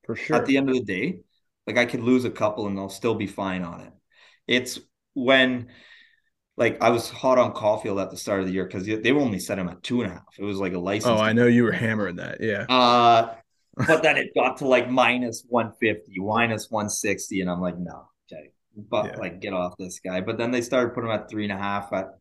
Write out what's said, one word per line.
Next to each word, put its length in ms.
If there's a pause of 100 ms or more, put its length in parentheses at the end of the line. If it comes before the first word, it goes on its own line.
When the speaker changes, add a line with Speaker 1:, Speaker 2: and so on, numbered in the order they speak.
Speaker 1:
For 120
sure. 200
Speaker 2:
At 100
the 120
end 120
of 60
the 80
day, 380 (440)
like, 120
I 80
could 160
lose 240
a 40
couple 380
and 100
I'll 120
still 260
be 100
fine 380
on 180
it. 120 (540)
It's 320 (340)
when, 560 (880)
like, 240
I 80
was 200
hot 280
on 160
Caulfield 460
at 120
the 60
start 240
of 60
the 60
year 140
'cause 180
they 260
only 280
set 180
him 120
at 120
two 200
and 100
a 40
half. 100 (120)
It 60
was, 160
like, 140
a 60
license 400
Speaker 1:
Oh, 40
I 60
Speaker 2:
to 40
Speaker 1:
know 140
you 160
were 80
hammering 460
that. 240
Yeah. 280
Speaker 2:
Uh, 680 (400)
Speaker 1:
<laughs> 120
Speaker 2:
but 160
then 140
it 180
got 220
to, 100
like, 220
minus 600
one 220 (100)
fifty, 380
minus 500
one 200
sixty, 520
and 80
I'm 100
like, 200
"No, 280 (240)
okay." 200 (240)
But 300
Speaker 1:
Yeah. 120
Speaker 2:
like, 240
get 120
off 260
this 200
guy. 220
But 160
then 140
they 100
started 320
putting 160
him 60
at 140
three 140
and 80
a 60
half 340
at 180 (120)